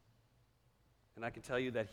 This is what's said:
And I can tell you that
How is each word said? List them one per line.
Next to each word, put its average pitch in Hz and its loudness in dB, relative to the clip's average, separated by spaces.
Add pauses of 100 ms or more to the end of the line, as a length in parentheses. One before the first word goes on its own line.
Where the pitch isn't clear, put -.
(1160)
And 113 -6
I 117 0
can 110 -12
tell 127 2
you 127 2
that 113 2